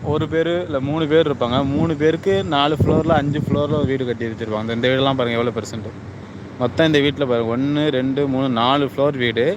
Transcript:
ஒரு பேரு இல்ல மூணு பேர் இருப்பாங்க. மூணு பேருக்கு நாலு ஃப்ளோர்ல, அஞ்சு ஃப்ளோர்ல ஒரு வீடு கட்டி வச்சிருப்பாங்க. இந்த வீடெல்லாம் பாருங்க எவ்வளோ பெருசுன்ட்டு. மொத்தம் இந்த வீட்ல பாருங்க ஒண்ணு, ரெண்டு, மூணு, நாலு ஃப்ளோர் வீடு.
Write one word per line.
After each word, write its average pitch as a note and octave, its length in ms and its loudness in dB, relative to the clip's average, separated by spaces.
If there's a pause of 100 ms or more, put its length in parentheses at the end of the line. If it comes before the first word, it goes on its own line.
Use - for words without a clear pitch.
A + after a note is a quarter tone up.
(140)
ஒரு D#3 200 0
பேரு E3 200 2 (140)
இல்ல C#3+ 120 -2 (100)
மூணு D#3+ 240 0
பேர் D#3+ 160 6
இருப்பாங்க. B2 280 0 (180)
மூணு E3 260 0
பேருக்கு E3 340 2 (200)
நாலு D3 260 2
ஃப்ளோர்ல, D#3+ 400 2
அஞ்சு D3 240 -2
ஃப்ளோர்ல D3 360 0
ஒரு C3+ 100 0
வீடு C3 180 -2
கட்டி A#2 220 -4
வச்சிருப்பாங்க. A2 460 -4
இந்த A#2+ 100 0
வீடெல்லாம் C3+ 320 2
பாருங்க A#2+ 180 0
எவ்வளோ A#2+ 200 0
பெருசுன்ட்டு. G#2+ 340 -10 (680)
மொத்தம் B2 280 2
இந்த D3+ 160 4
வீட்ல C#3+ 260 0
பாருங்க A#2 240 0
ஒண்ணு, C#3+ 280 0 (140)
ரெண்டு, C3 240 0 (120)
மூணு, C3 160 0
நாலு B2+ 420 2
ஃப்ளோர் C#3+ 320 0
வீடு. A#2 240 2 (100)